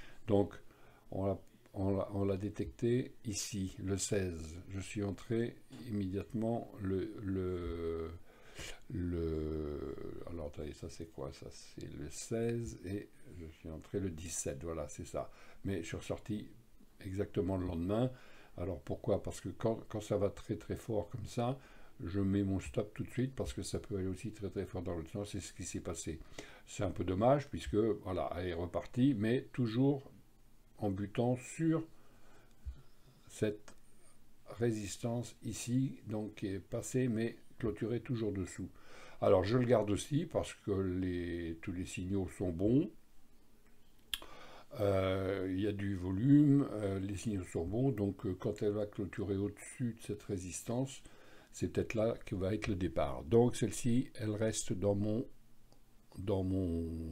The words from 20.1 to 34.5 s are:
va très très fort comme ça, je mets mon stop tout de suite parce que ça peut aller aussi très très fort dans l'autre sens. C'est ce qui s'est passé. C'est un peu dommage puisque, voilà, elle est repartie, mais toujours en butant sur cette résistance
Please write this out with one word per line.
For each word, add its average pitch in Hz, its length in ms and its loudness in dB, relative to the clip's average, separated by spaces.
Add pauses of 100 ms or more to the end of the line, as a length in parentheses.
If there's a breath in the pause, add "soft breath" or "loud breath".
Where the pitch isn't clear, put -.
va 98 120 4
très - 280 -4
très - 200 -4
fort 107 320 -2
comme - 180 -6
ça, 123 320 0 (460 loud breath)
je 95 160 0
mets 98 220 6
mon 95 180 2
stop - 340 -2
tout - 80 -4
de 92 80 -8
suite 131 240 0
parce - 180 -4
que 101 100 -4
ça - 160 -2
peut - 180 -4
aller 92 100 0
aussi 95 260 -4
très 98 180 -6
très 92 160 -2
fort 92 160 -4
dans 87 120 -2
l'autre 82 160 -6
sens. 104 200 -4
C'est 101 100 -4
ce - 140 -10
qui 95 100 -8
s'est 90 160 -4
passé. 85 380 -6 (480 loud breath)
C'est - 160 -4
un 92 80 2
peu - 140 -2
dommage 117 440 4
puisque, - 260 -4
voilà, 95 640 2
elle 90 120 -2
est 85 60 0
repartie, 87 640 2
mais 113 360 2
toujours 131 580 2 (680)
en 104 120 2
butant 110 460 2
sur 160 460 2 (1500 soft breath)
cette - 460 -2 (720 soft breath)
résistance 117 960 -2